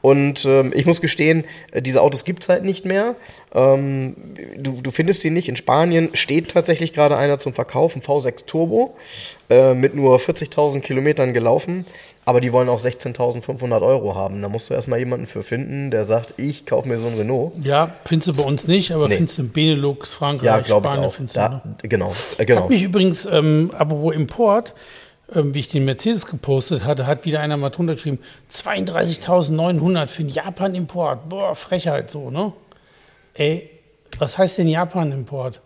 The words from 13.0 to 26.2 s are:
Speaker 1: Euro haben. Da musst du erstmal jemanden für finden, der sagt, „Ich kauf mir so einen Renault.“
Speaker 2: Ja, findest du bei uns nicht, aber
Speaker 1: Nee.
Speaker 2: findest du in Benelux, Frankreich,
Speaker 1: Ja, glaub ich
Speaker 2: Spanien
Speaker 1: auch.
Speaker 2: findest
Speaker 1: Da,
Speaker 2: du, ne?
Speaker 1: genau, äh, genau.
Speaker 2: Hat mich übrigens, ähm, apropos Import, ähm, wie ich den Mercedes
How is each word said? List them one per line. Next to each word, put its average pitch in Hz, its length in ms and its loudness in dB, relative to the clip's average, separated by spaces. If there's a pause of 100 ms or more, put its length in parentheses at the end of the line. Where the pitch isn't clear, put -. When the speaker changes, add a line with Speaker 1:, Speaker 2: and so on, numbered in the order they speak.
Speaker 1:
Euro 107 320 2
haben. 98 300 -6
Da 101 40 -6
musst 110 220 -8
du - 60 -2
erstmal 117 240 -4
jemanden 123 260 -4
für 107 160 -10
finden, 139 480 -6
der 110 160 0
sagt, 113 320 -2
„Ich 143 300 -8
kauf 120 180 0
mir 120 140 -2
so 117 80 -4
einen 117 100 -4
Renault.“ 127 360 -2 (100)
Speaker 2:
Ja, 147 320 0 (100)
findest 165 240 0
du 156 60 -2
bei 143 80 0
uns 139 240 -2
nicht, 175 240 2
aber 151 160 2
Speaker 1:
Nee. 104 80 2
Speaker 2:
findest 160 240 0
du - 20 -2
in 120 80 -4
Benelux, 143 640 0
Frankreich, 143 320 -4
Speaker 1:
Ja, 110 140 4
glaub 104 240 2
ich 147 80 -2
Speaker 2:
Spanien 139 180 -2
Speaker 1:
auch. - 60 -8
Speaker 2:
findest 127 200 -10
Speaker 1:
Da, 120 280 -2
Speaker 2:
du, 107 60 -12
ne? 107 120 -12
Speaker 1:
genau, 92 320 -2 (240)
äh, 113 80 0
genau. 110 180 4
Speaker 2:
Hat 92 60 -2
mich 202 140 4
übrigens, 185 420 2
ähm, 156 500 2
apropos 151 380 0
Import, 208 600 0 (600)
ähm, 143 180 0
wie 143 60 -2
ich 123 100 -6
den 135 160 0
Mercedes 180 400 -2